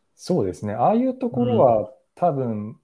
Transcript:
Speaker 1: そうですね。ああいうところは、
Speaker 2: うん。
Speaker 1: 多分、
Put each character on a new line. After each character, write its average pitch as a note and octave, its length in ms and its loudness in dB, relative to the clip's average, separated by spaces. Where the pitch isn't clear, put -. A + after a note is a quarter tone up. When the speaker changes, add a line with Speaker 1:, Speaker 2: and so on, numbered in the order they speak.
Speaker 1:
そ E3+ 260 -2
う G2 40 0
で F2+ 100 -4
す - 100 -12
ね。 G#2 80 -6
あ A#2+ 160 2
あ G#3 60 4
い B3 100 0
う C4 80 -2
と B3+ 160 -6
こ A#3+ 160 -2
ろ A#3+ 140 2
は、 B2 180 6
Speaker 2:
う G#2+ 60 0
ん。 - 40 -10
Speaker 1:
多 F3 160 0
分、 A2+ 520 -4